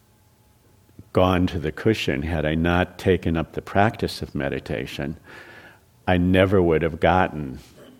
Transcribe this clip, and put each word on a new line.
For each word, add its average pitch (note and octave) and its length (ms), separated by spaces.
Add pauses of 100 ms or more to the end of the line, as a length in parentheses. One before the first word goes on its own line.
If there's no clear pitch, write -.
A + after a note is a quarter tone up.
(1120)
gone F#2 340
to F#2 120
the D2+ 120
cushion, D#2+ 520
had D#2+ 200
I D2+ 120
not F2 420
taken F2 400
up D#2+ 160
the - 80
practice - 600
of D#2 100
meditation, C#2 840 (920)
I F#2 100
never F#2 440
would E2 220
have D#2 180
gotten D#2+ 580 (400)